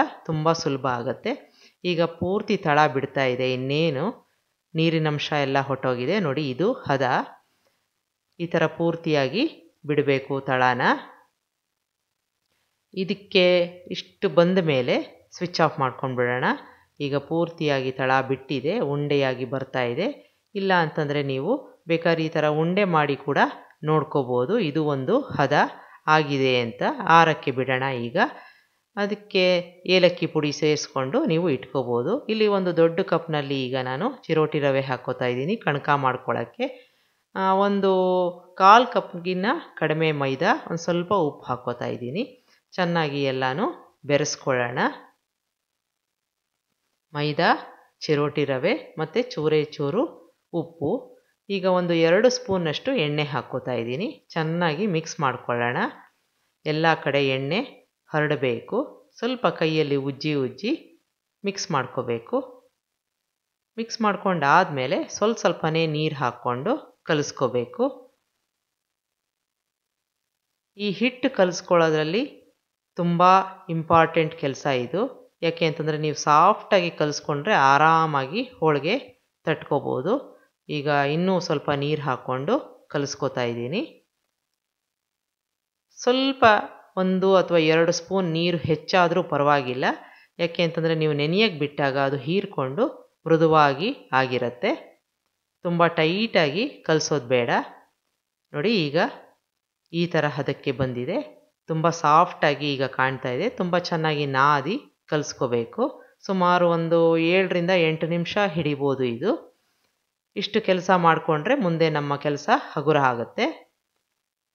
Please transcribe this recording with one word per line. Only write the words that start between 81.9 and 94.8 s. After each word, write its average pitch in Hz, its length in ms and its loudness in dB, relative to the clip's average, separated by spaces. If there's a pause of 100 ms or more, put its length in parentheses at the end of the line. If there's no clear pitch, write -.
ಹಾಕ್ಕೊಂಡು 135 520 -4 (360)
ಕಲಿಸ್ಕೋತಾ 135 540 -4
ಇದ್ದೀನಿ. 120 380 -4 (2250)
ಸ್ವಲ್ಪ 262 440 0 (540)
ಒಂದು 185 380 2
ಅಥವಾ 175 300 4
ಎರಡು 165 280 4
ಸ್ಪೂನ್ 185 380 -2
ನೀರು 170 300 0
ಹೆಚ್ಚಾದರೂ 175 640 2
ಪರವಾಗಿಲ್ಲ. 143 640 0 (540)
ಯಾಕೆ 170 240 -2
ಅಂತಂದರೆ 165 320 0
ನೀವು 156 180 0
ನೆನೆಯಕ್ಕೆ 165 460 0
ಬಿಟ್ಟಾಗ 139 460 -2
ಅದು 139 120 -2
ಹೀರ್ಕೊಂಡು 151 640 -2 (400)
ಮೃದುವಾಗಿ 160 640 4 (240)
ಆಗಿರುತ್ತೆ. 123 580 0 (920)